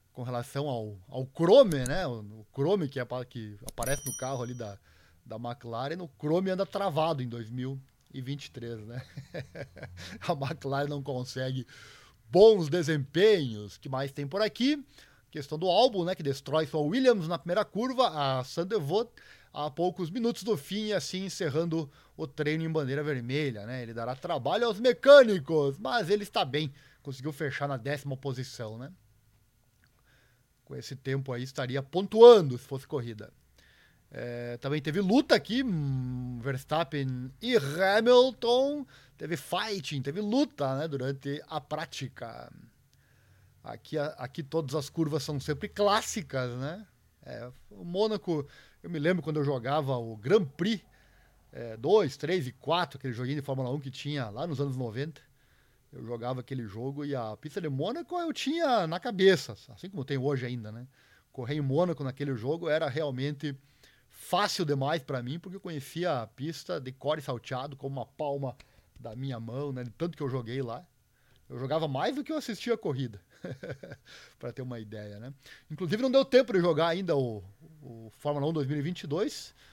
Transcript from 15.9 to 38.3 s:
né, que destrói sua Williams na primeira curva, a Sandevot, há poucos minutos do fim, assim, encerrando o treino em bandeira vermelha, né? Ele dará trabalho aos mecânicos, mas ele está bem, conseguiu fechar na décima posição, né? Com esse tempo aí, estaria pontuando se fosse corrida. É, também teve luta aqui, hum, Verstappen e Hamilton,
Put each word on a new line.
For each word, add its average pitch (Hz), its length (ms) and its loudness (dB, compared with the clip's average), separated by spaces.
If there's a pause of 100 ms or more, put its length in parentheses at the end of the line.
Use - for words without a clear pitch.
né, 180 80 0
que - 80 -8
destrói 139 460 0
sua 156 140 -2
Williams 208 460 4
na 170 120 -2
primeira 180 260 0
curva, 185 720 0
a 127 60 -2
Sandevot, 185 680 -2 (400)
há 147 160 -6
poucos 165 440 -2
minutos 233 320 -2
do 214 120 0
fim, 214 360 -4
assim, 185 340 -2
encerrando 160 640 -2 (260)
o 156 120 -8
treino 151 360 -2
em 160 80 -2
bandeira 143 300 -2
vermelha, 131 640 -4
né? 127 160 -8
Ele 117 140 -12
dará 117 200 -4
trabalho 170 520 -2
aos 202 120 -2
mecânicos, 208 1000 8
mas 214 320 0
ele 208 100 4
está 202 240 0
bem, 143 260 -2 (300)
conseguiu 135 320 -8
fechar 143 340 -4
na 139 100 -4
décima 139 380 -6
posição, 123 600 -8
né? 139 160 -14 (1700)
Com 139 100 -14
esse 127 200 -12
tempo 135 380 -4
aí, 120 80 -4
estaria 131 400 -4
pontuando 196 720 10
se 123 120 -12
fosse 135 180 -8
corrida. 117 480 -8 (800)
É, 120 460 -10
também 139 260 -4
teve 156 180 -2
luta 233 320 4
aqui, 226 300 2
hum, 127 800 -2
Verstappen 135 880 -2 (100)
e 240 160 4
Hamilton, 240 1300 4 (320)